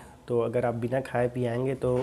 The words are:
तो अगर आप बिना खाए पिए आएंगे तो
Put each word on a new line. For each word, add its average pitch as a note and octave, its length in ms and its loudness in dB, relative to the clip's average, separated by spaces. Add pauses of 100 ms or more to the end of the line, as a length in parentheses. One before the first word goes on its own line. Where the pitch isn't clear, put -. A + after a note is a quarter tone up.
(280)
तो A#2+ 140 2
अगर A#2 240 2
आप A#2+ 80 2
बिना A#2+ 280 0
खाए B2 260 0
पिए B2 200 -2
आएंगे B2+ 280 0
तो B2+ 260 0